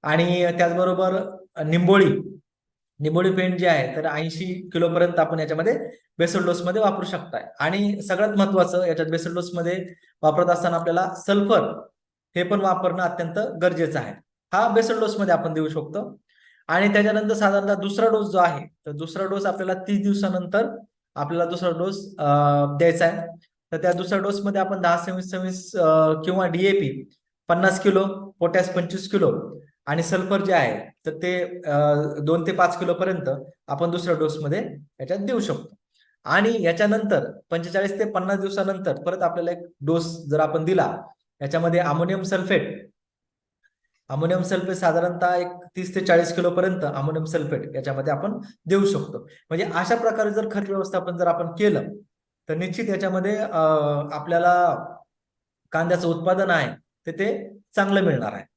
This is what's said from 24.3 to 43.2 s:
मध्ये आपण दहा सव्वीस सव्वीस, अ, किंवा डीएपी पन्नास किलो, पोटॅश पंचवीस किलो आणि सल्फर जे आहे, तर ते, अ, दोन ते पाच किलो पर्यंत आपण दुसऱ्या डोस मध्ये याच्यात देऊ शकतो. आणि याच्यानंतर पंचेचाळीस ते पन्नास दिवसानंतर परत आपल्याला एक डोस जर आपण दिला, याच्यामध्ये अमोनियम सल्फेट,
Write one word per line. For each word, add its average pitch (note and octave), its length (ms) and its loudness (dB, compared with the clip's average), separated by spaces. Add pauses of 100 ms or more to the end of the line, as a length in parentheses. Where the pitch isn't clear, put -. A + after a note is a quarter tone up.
मध्ये G3+ 200 -2
आपण F#3+ 200 -2
दहा F3 180 2
सव्वीस F#3 320 -6
सव्वीस, F#3 460 -6
अ, D#3 360 6
किंवा F3+ 340 0
डीएपी F3+ 640 0 (380)
पन्नास F#3 320 4
किलो, G3 580 2
पोटॅश F3 300 2
पंचवीस F3+ 420 -4
किलो - 460 0 (300)
आणि D#3 160 -2
सल्फर F#3+ 420 0
जे F#3+ 80 0
आहे, A#2 400 0 (140)
तर D#3+ 40 -4
ते, F3+ 560 -4
अ, D3 280 2 (280)
दोन E3 240 0
ते F#3+ 60 -2
पाच F3+ 260 2
किलो F3 160 0
पर्यंत F3 360 -2 (380)
आपण D3+ 220 -2
दुसऱ्या E3+ 280 -2
डोस D3+ 200 -2
मध्ये D#3 220 -2 (400)
याच्यात E3+ 180 -4
देऊ A3 220 -2
शकतो. - 360 -6 (480)
आणि G#3 400 2
याच्यानंतर G3+ 680 2 (180)
पंचेचाळीस F#3+ 480 -2
ते G#3 120 -2
पन्नास F#3+ 300 -2
दिवसानंतर F#3+ 640 -4
परत F#3+ 200 -4
आपल्याला E3+ 280 -2
एक F3 80 -6 (220)
डोस E3 440 -2
जर D3 160 0
आपण D#3 240 0
दिला, F3 380 0 (400)
याच्यामध्ये E3 380 0
अमोनियम F3 420 0
सल्फेट, F#3 680 -2 (1160)